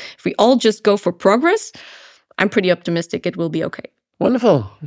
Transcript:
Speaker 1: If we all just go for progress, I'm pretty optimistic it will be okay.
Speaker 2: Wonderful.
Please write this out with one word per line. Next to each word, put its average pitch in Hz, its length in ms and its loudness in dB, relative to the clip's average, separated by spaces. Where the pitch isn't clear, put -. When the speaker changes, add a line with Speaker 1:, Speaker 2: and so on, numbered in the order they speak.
Speaker 1:
If - 100 -8
we - 120 -4
all 240 200 4
just 220 260 0
go 202 120 2
for 180 160 -2
progress, 254 600 0
I'm 196 120 0
pretty 185 220 0
optimistic 170 540 -4
it 175 100 -6
will 170 140 -4
be 160 140 -4
okay. - 220 -10
Speaker 2:
Wonderful. 190 500 2